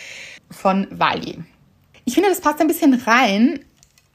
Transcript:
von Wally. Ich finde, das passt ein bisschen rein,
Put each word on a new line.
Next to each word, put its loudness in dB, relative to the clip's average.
von -2
Wally. -4
Ich -6
finde, 2
das -2
passt 0
ein 2
bisschen 2
rein, 2